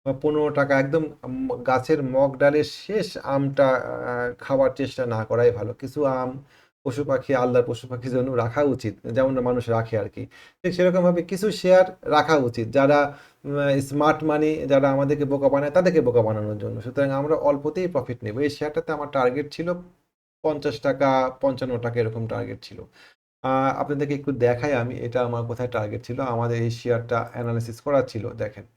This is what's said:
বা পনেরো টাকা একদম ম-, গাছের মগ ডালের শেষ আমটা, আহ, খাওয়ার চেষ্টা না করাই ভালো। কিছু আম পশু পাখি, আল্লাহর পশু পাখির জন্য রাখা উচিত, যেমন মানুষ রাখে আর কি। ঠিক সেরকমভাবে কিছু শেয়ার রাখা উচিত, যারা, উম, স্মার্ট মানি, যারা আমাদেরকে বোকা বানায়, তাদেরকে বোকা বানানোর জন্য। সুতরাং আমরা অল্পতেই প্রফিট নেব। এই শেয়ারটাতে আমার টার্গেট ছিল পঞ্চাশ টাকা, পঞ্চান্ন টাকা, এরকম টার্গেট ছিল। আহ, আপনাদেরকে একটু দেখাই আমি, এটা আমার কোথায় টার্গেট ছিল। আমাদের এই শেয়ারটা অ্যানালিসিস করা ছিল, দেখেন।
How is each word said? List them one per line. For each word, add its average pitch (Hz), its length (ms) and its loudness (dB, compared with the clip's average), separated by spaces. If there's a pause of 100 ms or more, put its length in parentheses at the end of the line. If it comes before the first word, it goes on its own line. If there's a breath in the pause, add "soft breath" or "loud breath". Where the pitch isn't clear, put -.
বা 135 120 -4
পনেরো 151 380 0
টাকা 143 280 0
একদম 143 240 2 (320)
ম-, 131 300 -4
গাছের 127 380 2
মগ 135 340 2
ডালের 147 380 4
শেষ 202 320 -4 (180)
আমটা, 139 420 2 (120)
আহ, 123 500 -6 (100)
খাওয়ার 135 360 2
চেষ্টা 131 320 -4
না 113 180 -2
করাই 117 260 4
ভালো। 107 240 -6
কিছু 135 240 -10 (120)
আম 127 200 -4 (540 soft breath)
পশু 139 200 -4
পাখি, 135 300 0
আল্লাহর 123 320 4
পশু 123 220 -8
পাখির 123 240 -8
জন্য 127 180 0
রাখা 117 320 0
উচিত, 120 440 -2
যেমন 131 340 0
মানুষ 123 280 -2
রাখে 113 300 0
আর 101 100 -4
কি। 110 180 -12 (360 loud breath)
ঠিক 180 120 -2
সেরকমভাবে 180 480 4
কিছু 180 280 -2
শেয়ার 185 520 4
রাখা 151 340 4
উচিত, 117 320 0
যারা, 139 500 4 (260 loud breath)
উম, 143 360 0
স্মার্ট 147 440 2
মানি, 151 420 0
যারা 139 240 4
আমাদেরকে 143 340 0
বোকা 139 240 2
বানায়, 139 220 2
তাদেরকে 175 300 4
বোকা 120 220 4
বানানোর 107 360 -2
জন্য। 107 240 -6
সুতরাং 135 280 0
আমরা 143 240 0
অল্পতেই 147 540 0
প্রফিট 127 360 -4
নেব। 107 140 -6
এই 143 120 2
শেয়ারটাতে 151 420 -4
আমার 147 180 -6
টার্গেট 135 420 0
ছিল 170 220 -4 (680)
পঞ্চাশ 143 380 -2
টাকা, 135 500 2 (100)
পঞ্চান্ন 127 380 -2
টাকা, 117 220 -2
এরকম 113 280 -2
টার্গেট 110 340 -8
ছিল। - 180 -18 (640 soft breath)
আহ, 135 360 0
আপনাদেরকে 139 360 -2
একটু 139 180 -4
দেখাই 120 400 2
আমি, 123 260 -2
এটা 123 220 -2
আমার 117 240 -2
কোথায় 120 240 -6
টার্গেট 113 380 -4
ছিল। 123 140 -6
আমাদের 117 420 0
এই 117 80 0
শেয়ারটা 117 640 -2
অ্যানালিসিস 117 480 -4
করা 139 220 2
ছিল, 107 260 -6
দেখেন। 104 360 -8 (120)